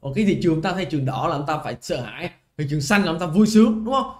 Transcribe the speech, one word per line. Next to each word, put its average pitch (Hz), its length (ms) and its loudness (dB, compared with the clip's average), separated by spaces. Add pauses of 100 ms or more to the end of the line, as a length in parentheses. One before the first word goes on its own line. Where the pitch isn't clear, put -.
một 135 140 -8
cái 214 100 0
thị 190 180 2
trường, 160 200 2
ta 185 100 -2
thấy 185 120 -4
trường 143 200 -2
đỏ 123 260 -2
là 156 60 -2
chúng 143 100 -6
ta 156 120 -2
phải 120 220 -8
sợ 151 200 -6
hãi, 123 300 -10 (280)
thị 151 120 -4
trường 151 100 -2
xanh 202 240 2
là 165 80 0
chúng 170 80 -4
ta 180 60 -4
vui 180 200 4
sướng, 220 380 4
đúng 247 100 -2
không? 262 260 -2